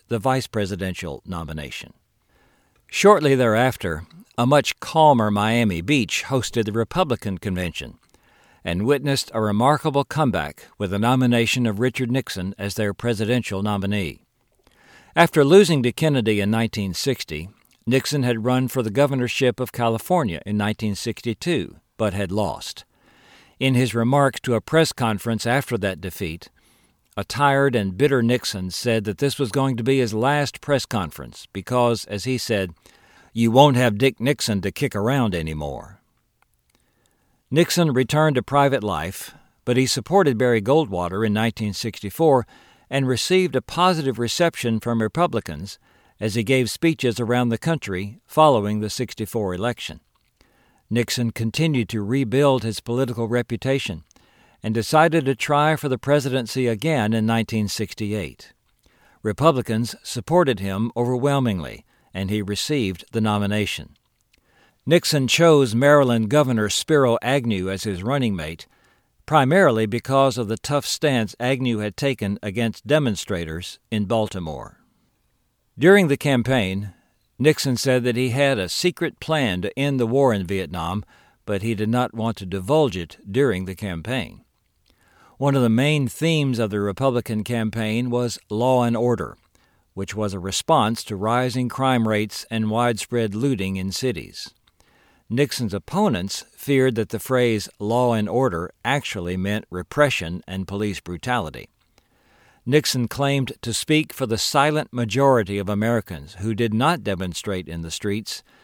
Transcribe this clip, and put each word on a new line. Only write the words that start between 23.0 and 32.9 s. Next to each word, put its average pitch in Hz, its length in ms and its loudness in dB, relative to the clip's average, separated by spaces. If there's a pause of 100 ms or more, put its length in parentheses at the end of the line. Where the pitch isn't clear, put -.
In 131 160 2
his 123 220 2
remarks 131 460 2
to 123 140 0
a 110 60 0
press 160 300 2
conference 113 560 -2
after 123 300 0
that 95 240 -2
defeat, 87 480 -8 (640)
a 101 80 -4
tired 139 500 2
and 98 240 0
bitter 135 240 2
Nixon 117 480 0
said 110 360 -2
that 101 140 -4
this 143 200 -2
was 123 120 0
going 135 260 0
to 113 60 -4
be 135 160 2
his 113 140 0
last 135 460 0
press 139 260 0
conference 76 680 -6
because, 120 520 0
as 101 200 -8
he 131 120 -2
said, 98 360 -2 (580)